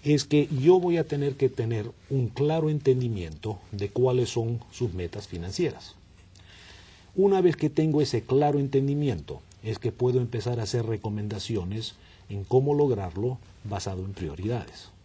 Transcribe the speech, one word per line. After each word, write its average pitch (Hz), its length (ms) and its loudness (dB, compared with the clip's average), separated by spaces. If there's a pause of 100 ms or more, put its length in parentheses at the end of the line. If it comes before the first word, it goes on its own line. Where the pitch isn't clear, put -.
es 147 200 4
que 147 240 4 (140)
yo 180 180 8
voy 175 180 2
a 156 100 0
tener 143 280 -2
que 135 140 2
tener 113 420 -4 (180)
un 127 200 0
claro 156 400 0
entendimiento 110 920 0 (140)
de 101 160 -4
cuáles 123 400 2
son 117 320 -4 (100)
sus 107 220 -6
metas 90 340 -8
financieras. 92 680 -6 (1200)
Una 190 260 4
vez 175 160 4
que 151 120 0
tengo 151 320 2
ese 131 200 0
claro 147 380 2
entendimiento, 139 800 0 (220)
es 110 160 -4
que 117 120 -2
puedo 123 300 2
empezar 117 380 -4
a 113 40 -4
hacer 113 220 -2
recomendaciones 104 1080 -6 (340)
en 98 160 -8
cómo 135 280 2
lograrlo 117 680 0 (240)
basado 95 420 -6
en 98 80 -8
prioridades. 92 760 -8 (160)